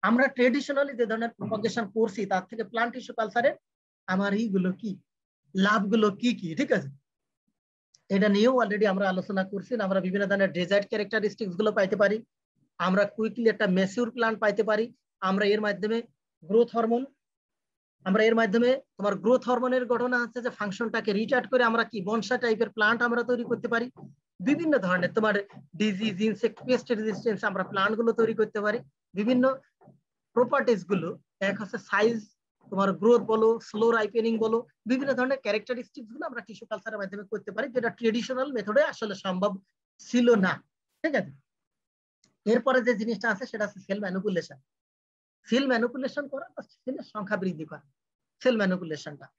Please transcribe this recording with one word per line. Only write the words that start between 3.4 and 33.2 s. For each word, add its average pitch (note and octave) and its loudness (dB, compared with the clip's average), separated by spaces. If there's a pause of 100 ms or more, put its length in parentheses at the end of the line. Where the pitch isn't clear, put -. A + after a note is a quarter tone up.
আমার G3 0 (100)
এইগুলো F#3+ 0 (120)
কি, G#3+ -8 (760)
লাভগুলো G#3 2 (140)
কি A#3+ 0 (100)
কি, E3+ -8 (100)
ঠিক D4 0
আছে? C#3 -4 (1300)
এটা G3 4
নিয়েও A#3 6
already G3+ 0
আমরা G3 0
আলোচনা F#3+ -2
করছি। G3 -8 (160)
আমরা F#3+ 2
বিভিন্ন G3 -2
ধরনের G3 2
desert G3 0
ক্যারেক্টারিস্টিক্স G#3 -4
গুলো G#3+ 2
পাইতে G3 2
পারি, G3+ 4 (720)
আমরা F#3+ 4 (120)
কুইকলি A3 0
একটা G#3+ 0 (100)
mature G3 0
plant A3+ 0
পাইতে G#3 2
পারি, G#3+ 2 (440)
আমরা G3 2
এর G#3+ 0
মাধ্যমে G#3 -2 (520)
growth A#3 4
hormone, A#3 0 (1080)
আমরা G#3 4
এর A3+ 4
মাধ্যমে A3+ 2 (280)
তোমার G3+ -2 (100)
growth B3 4
হরমোনের B3+ 0 (100)
ঘটনা B3 0
হচ্ছে A#3+ -8
যে A3+ -2
ফাংশনটাকে A3 -4
retard A#3+ 0
করে B3+ 4
আমরা A3+ 2
কি A3+ -8 (100)
বনসাই A3+ -2
টাইপের A3 0
plant A3 2
আমরা A#3+ 0
তৈরি A#3+ 0
করতে A3+ -6
পারি, A#3 -2 (600)
বিভিন্ন D#4 2 (120)
ধরনের F3+ 0
তোমার G#3+ 2 (460)
disease, G#3+ 0 (140)
insect, A3 -2 (100)
pest A#3+ 0 (120)
resistance A3 -2
আমরা F#3+ -4
plant G3+ 0
গুলো A#3 2
তৈরি A3+ 2
করতে G#3+ 0
পারি, G#3 0 (400)
বিভিন্ন B3 4 (880)
properties B3 2 (120)
গুলো, F3 0 (400)
এক G3 -2
হচ্ছে G3+ -10 (120)
size, A3 2 (540)
তোমার G3 2 (120)
growth A#3 6 (100)